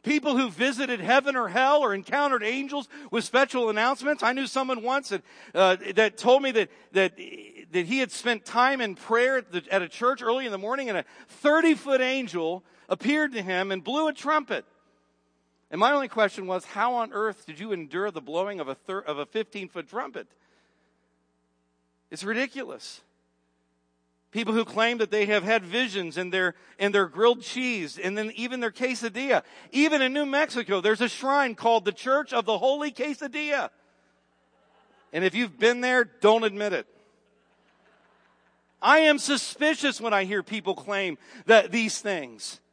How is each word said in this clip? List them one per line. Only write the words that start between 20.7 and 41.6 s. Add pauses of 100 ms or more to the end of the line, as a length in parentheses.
It's
ridiculous. (1300)
People
who
claim
that
they
have
had
visions
in
their, (240)
in
their
grilled
cheese
and
then
even
their
quesadilla. (300)
Even
in
New
Mexico,
there's
a
shrine
called
the
Church
of
the
Holy
Quesadilla. (1400)
And
if
you've
been
there,
don't
admit
it. (1900)
I
am
suspicious
when
I
hear
people
claim (280)
that